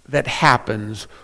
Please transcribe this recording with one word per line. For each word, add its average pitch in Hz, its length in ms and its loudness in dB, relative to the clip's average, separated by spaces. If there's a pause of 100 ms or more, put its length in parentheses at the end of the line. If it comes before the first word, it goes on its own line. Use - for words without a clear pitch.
that 139 180 0
happens 110 800 0 (180)